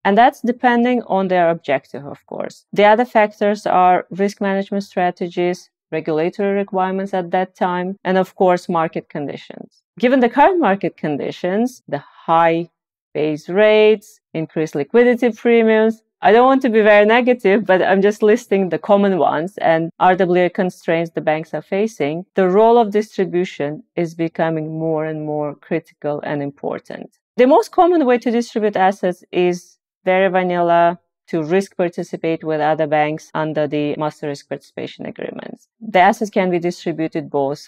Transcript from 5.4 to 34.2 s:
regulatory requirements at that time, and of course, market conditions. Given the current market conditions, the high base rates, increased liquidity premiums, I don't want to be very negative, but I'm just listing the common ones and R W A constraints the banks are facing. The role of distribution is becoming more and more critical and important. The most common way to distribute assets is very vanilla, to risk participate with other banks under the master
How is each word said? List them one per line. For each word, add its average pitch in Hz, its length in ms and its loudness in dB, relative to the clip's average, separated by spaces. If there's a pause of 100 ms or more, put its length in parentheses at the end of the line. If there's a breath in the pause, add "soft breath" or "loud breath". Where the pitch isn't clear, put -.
regulatory 165 600 -4
requirements 190 640 -4
at 180 160 -6
that 185 260 -4
time, 180 480 -4
and 185 140 0
of 185 160 -2
course, 180 340 0
market 165 400 -4
conditions. - 720 -14 (160)
Given 247 220 2
the 240 80 2
current 320 320 2
market 196 380 -2
conditions, 185 880 -4
the 147 160 -8 (220)
high 165 420 2 (440)
base 151 360 -4
rates, 214 720 2 (140)
increased 156 420 -6
liquidity 240 560 2
premiums, 220 720 2 (200)
I 190 100 4
don't 240 120 6
want 269 180 4
to 269 60 0
be 220 140 2
very 208 240 6
negative, 233 580 2
but 185 160 2
I'm 196 220 2
just 208 200 0
listing 208 460 2
the 165 100 -4
common 202 380 2
ones 156 400 -2
and 165 420 0
R 185 160 4
W 180 300 2
A 175 60 0
constraints 170 600 -4
the 160 120 -8
banks 156 320 -4
are 156 80 -8
facing. 185 720 -6
The 190 120 2
role 220 300 4
of 214 160 2
distribution 175 880 -4 (140)
is 165 180 -6
becoming 160 640 -4
more 160 280 -4
and 156 180 -8
more 151 300 -6
critical - 640 -8
and 147 220 -6
important. - 720 -12 (220)
The 247 80 6
most 330 260 2
common 339 320 2
way 247 140 2
to 240 120 -2
distribute 220 460 -2
assets 190 560 -2
is 180 460 -2 (260)
very 185 240 2
vanilla, 175 720 2 (280)
to 160 160 -4
risk 190 320 -2
participate 170 640 -6
with 156 180 -4
other 156 280 0
banks 151 460 -2
under 156 340 -4
the 147 280 -4
master 151 300 -8